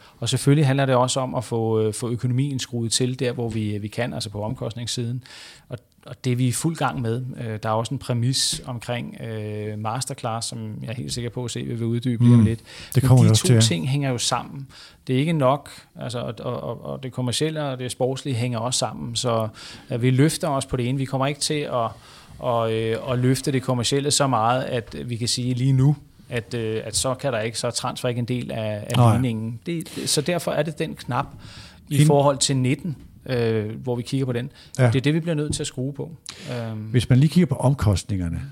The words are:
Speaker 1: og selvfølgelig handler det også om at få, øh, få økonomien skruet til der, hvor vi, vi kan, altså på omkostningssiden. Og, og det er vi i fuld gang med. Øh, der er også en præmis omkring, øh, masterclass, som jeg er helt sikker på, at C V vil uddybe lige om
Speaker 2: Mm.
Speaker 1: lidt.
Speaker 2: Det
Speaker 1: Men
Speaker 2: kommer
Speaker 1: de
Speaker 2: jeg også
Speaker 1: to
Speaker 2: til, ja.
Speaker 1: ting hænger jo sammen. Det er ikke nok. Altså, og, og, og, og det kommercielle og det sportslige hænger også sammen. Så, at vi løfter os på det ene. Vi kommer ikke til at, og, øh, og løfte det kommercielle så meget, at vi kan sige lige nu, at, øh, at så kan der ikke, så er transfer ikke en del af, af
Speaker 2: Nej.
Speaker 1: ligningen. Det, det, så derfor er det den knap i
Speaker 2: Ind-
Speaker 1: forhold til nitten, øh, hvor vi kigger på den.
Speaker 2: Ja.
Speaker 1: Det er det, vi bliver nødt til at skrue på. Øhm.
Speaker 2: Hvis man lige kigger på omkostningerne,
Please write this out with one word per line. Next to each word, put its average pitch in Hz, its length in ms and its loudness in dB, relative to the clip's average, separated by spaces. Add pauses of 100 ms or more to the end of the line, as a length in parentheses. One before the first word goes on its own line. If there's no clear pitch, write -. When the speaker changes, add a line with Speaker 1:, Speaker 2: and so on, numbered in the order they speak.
(200)
Speaker 1:
og 120 80 -4
selvfølgelig 139 380 4
handler 135 200 4
det 131 80 4
også 127 260 2
om 131 140 -4
at 107 100 -2
få, 113 360 0
øh, 110 140 0
få 117 160 -4
økonomien 127 480 0
skruet 117 340 -4
til 127 280 0
der, 123 120 0
hvor 117 160 -4
vi, 107 300 -2
vi 104 100 -6
kan, 120 240 -4
altså - 180 -8
på 104 120 -8
omkostningssiden. 120 840 -6 (440)
Og, 123 100 -10 (280)
og - 180 -14
det 127 80 2
er 120 40 2
vi 127 100 2
i 120 60 2
fuld 160 240 -2
gang 135 240 -2
med. 117 220 -2 (180)
Øh, 113 220 -6
der 113 60 -4
er 110 40 0
også 113 220 0
en 127 40 -4
præmis 123 680 -2
omkring, 123 540 -6
øh, 107 580 -8
masterclass, 117 680 -4
som 110 340 -8
jeg 127 60 -8
er 113 60 -8
helt 135 180 -6
sikker 120 180 -4
på, 127 140 -8
at 117 60 -6
C - 60 -8
V 135 120 -6
vil 117 160 -4
uddybe 117 400 0
lige 120 100 10
om 120 60 10
Speaker 2:
Mm. 107 60 8
Speaker 1:
lidt. 113 140 -2 (340)
Speaker 2:
Det 123 80 4
Speaker 1:
Men 127 60 2
Speaker 2:
kommer 127 140 10
Speaker 1:
de 113 40 8
Speaker 2:
jeg 110 40 8
også 110 120 4
Speaker 1:
to - 40 -4
Speaker 2:
til, 127 80 6
ja. 110 60 8
Speaker 1:
ting 151 280 2
hænger 139 220 0
jo 123 80 -2
sammen. 135 480 -4 (400)
Det 131 80 0
er 127 60 4
ikke 160 120 2
nok. 143 380 2 (260)
Altså, 123 220 -8
og, 123 200 -6
og, 123 240 -6
og, 120 220 -8
og 139 180 -8
det 131 100 -10
kommercielle 151 520 -2
og 135 140 -6
det 127 120 -6
sportslige 131 440 -2
hænger 120 240 -2
også 117 200 -2
sammen. 117 380 -4
Så, 113 320 0 (400)
at 120 140 -2
vi 127 80 4
løfter 151 380 2
os 135 180 -2
på - 100 -4
det 123 120 -2
ene. 135 100 -2
Vi 135 60 -2
kommer 131 220 -2
ikke 143 140 -4
til - 140 -2
at, 131 340 -2 (500)
og, 117 340 0
øh, 110 360 -2
og 123 100 0
løfte 131 340 2
det 131 100 0
kommercielle 135 480 0
så - 160 2
meget, 123 360 2
at 123 340 -6 (100)
vi 120 100 -6
kan 113 120 -4
sige 127 260 -2
lige 131 180 2
nu, 135 240 6 (320)
at, 120 260 -6
øh, 110 300 -2
at - 120 -8
så 131 180 0
kan 139 180 -4
der 110 80 -2
ikke, 113 180 -4
så - 80 -4
er 120 40 -2
transfer 120 380 -4
ikke 120 100 -2
en 123 60 -2
del 123 260 -4
af, 107 360 -6
af 120 100 -2
Speaker 2:
Nej. 120 180 8
Speaker 1:
ligningen. 117 520 -2
Det, 170 280 -6
det, - 140 -6
så - 120 0
derfor 170 320 -2
er 151 100 0
det 156 160 -6
den 151 160 -4
knap 127 320 -4 (600)
i 151 100 -2
Speaker 2:
Ind- 151 80 8
Speaker 1:
forhold 143 320 6
til 135 180 0
nitten, 131 400 0 (300)
øh, 113 440 0
hvor 127 260 -4
vi 123 60 -4
kigger 135 240 -2
på 127 60 -2
den. 120 180 -4 (280)
Speaker 2:
Ja. 131 80 6
Speaker 1:
Det 117 100 4
er 131 40 2
det, 143 140 2
vi 170 60 2
bliver 165 140 -2
nødt 151 200 -2
til 151 80 -4
at 143 40 -4
skrue 131 260 -6
på. 139 180 -10 (420)
Øhm. 113 280 -6
Speaker 2:
Hvis 110 300 2
man 127 80 8
lige 151 120 8
kigger 175 160 6
på - 80 -4
omkostningerne, 92 960 2